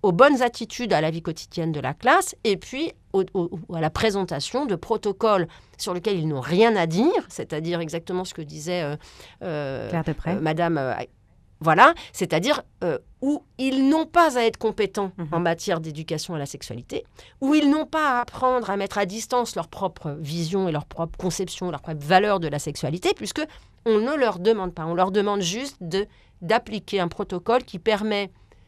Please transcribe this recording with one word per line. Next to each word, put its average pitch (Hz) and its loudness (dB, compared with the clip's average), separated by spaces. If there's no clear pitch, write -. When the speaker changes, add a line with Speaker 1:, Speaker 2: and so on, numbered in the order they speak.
Speaker 1:
aux 196 4
bonnes 254 8
attitudes 240 -2
à 196 4
la 160 2
vie 165 -6
quotidienne 160 -4
de 151 -4
la 135 -4
classe, 330 2
et 202 2
puis 294 -6
au, 190 2
au, 170 -2
à 165 -4
la 156 2
présentation 196 -2
de 208 -2
protocoles 208 2
sur 185 -4
lesquels 175 -2
ils 156 0
n'ont 147 -2
rien 196 6
à 175 4
dire, 247 4
c'est-à-dire 160 -4
exactement 170 -4
ce - -12
que 170 -10
disait, 156 -6
euh, 147 -4
euh, 139 -6
Speaker 2:
Claire 160 -2
Depray. 160 -4
Speaker 1:
euh, 202 -4
Madame, 160 2
euh, 131 -2
voilà, 165 6
c'est-à-dire, 180 0
euh, 165 0
où 294 -2
ils 262 2
n'ont 311 4
pas 320 4
à - 2
être 226 2
compétents 202 -2
Speaker 2:
Mhm. 170 -8
Speaker 1:
en 170 0
matière 170 0
d'éducation 160 -8
à 147 -6
la 143 -6
sexualité, - -10
où 277 2
ils 294 6
n'ont 302 2
pas 302 0
à 240 0
apprendre 247 0
à 202 -2
mettre 196 -4
à 202 2
distance 226 -4
leur 165 -6
propre 170 -6
vision 165 -2
et 165 0
leur 151 -4
propre - -8
conception, 180 -4
leur 147 -6
propre 151 -8
valeur 190 6
de 165 -2
la 143 -4
sexualité, 151 -2
puisque - -6
on 220 4
ne 262 0
leur 220 2
demande 190 2
pas, 160 -6
on 170 -2
leur 185 4
demande 202 2
juste 220 -4
de, 190 -2
d'appliquer 208 0
un 175 2
protocole 196 0
qui - -14
permet, 202 0